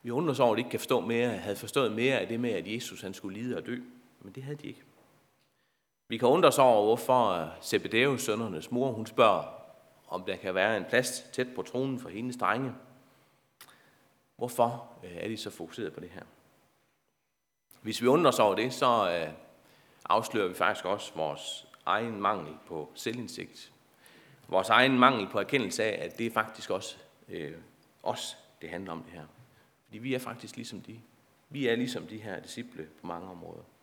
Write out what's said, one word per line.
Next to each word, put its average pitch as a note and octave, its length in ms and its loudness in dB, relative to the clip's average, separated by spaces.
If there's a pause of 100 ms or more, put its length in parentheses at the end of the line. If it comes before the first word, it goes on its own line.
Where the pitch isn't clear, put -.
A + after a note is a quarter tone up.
Vi A#2+ 80 -8
undrer C#3+ 220 0
os B2+ 80 -2
over, A#2+ 120 8
at G#2+ 40 4
de A#2 40 0
ikke B2 100 -4
kan A2 100 -2
forstå B2 200 2
mere, A#2 280 0
havde G2+ 280 -4
forstået A2 360 -2
mere A#2+ 260 2
af F#2 100 -2
det A#2 120 -2
med, B2 100 0
at G2 240 -4
Jesus, A#2 260 -10
han F#2+ 140 -8
skulle G2+ 280 -10
lide A#2+ 140 -4
og - 100 -6
dø. B2 120 -6 (420)
Men G2 120 -18
det C3 100 -14
havde D3 160 -10
de - 80 -16
ikke. - 160 -16 (1300)
Vi A2+ 100 -6
kan A#2+ 100 4
undre D#3 200 8
os C3 100 4
over, A#2 260 8
hvorfor A2 800 2
Zebedeus A#2 600 2
sønnernes G#2 480 -4
mor, B2 220 0
hun A2 140 -6
spørger, G2 380 6 (640)
om F#2+ 160 -6
der F#2+ 120 -6
kan F#2 180 -6
være G#2 220 4
en F#2 80 -2
plads - 480 0
tæt B2+ 140 -2 (100)
på A2+ 60 -6
tronen C3 380 -4
for B2 80 -12
hendes A#2+ 280 -8
drenge. A2+ 380 0 (1600)
Hvorfor, A#2+ 520 0 (160)
øh, F2+ 120 -12
er F2 120 -6
de A2+ 80 -4
så G#2 140 -8
fokuseret E2+ 420 -8
på E2 80 -14
det F2+ 100 -14
her? - 120 -16 (1600)
Hvis A2 200 -4
vi B2 40 4
undrer C#3 260 8
os - 60 0
over G#2 160 6
det, A#2 180 0
så, A#2 380 4
øh, F2 220 -2 (720)
afslører G#2+ 440 2
vi F2+ 60 -6
faktisk F#2+ 300 0
også G2+ 300 -4
vores - 520 -6 (200)
egen G#2+ 340 -2
mangel F#2+ 340 -2 (120)
på D#2 280 -10
selvindsigt. - 800 -10 (800)
Vores F#2+ 180 2
egen B2+ 300 8
mangel B2 280 6
på G#2 140 -2
erkendelse A2 440 0
af, G#2+ 200 -2
at - 140 -10
det A#2 80 -4
er A2+ 40 -2
faktisk - 400 -4
også, G2 260 -4 (320)
øh, D#2+ 260 -10 (480)
os, - 360 -6 (220)
det D#2+ 100 -14
handler F2 220 -8
om E2 100 -8
det E2+ 100 -18
her. D#2 140 -16 (580)
Fordi A2 140 -20
vi B2+ 160 -4
er B2+ 40 -2
faktisk A#2 380 -12
ligesom A2+ 240 -12
de. A2+ 200 -18 (480)
Vi C#3+ 180 -4
er A#2 100 2
ligesom A#2+ 300 -4
de A2 120 -12
her G#2 220 -10
disciple - 480 -14 (120)
på F2+ 60 -14
mange F2 240 -10
områder. E2+ 320 -16 (200)